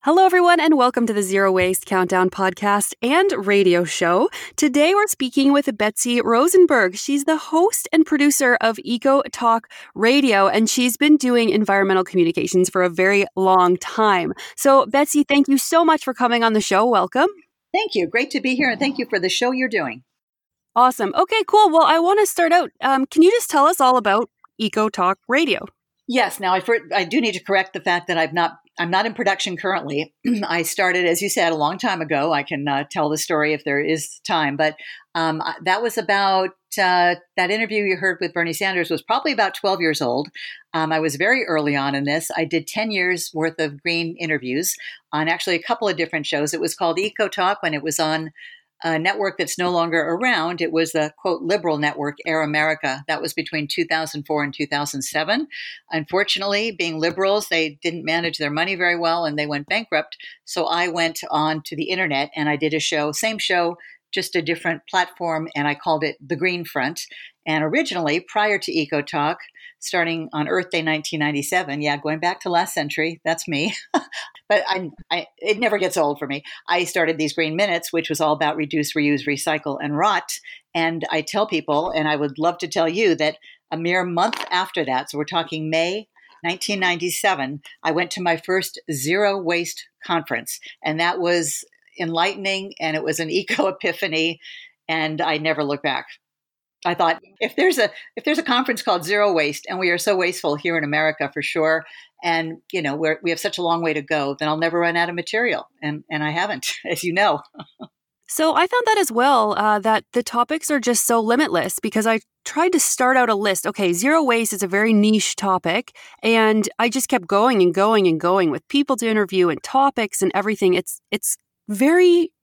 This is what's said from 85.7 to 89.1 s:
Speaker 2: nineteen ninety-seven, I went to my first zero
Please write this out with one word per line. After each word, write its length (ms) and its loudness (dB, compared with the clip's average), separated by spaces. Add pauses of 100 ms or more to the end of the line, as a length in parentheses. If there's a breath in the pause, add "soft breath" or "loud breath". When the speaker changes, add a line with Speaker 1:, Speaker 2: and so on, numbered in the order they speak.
Speaker 2:
nineteen 360 -6
ninety-seven, 840 -2 (220 loud breath)
I 80 -2
went 200 -2
to 120 -8
my 140 0
first 440 -4 (100)
zero 480 0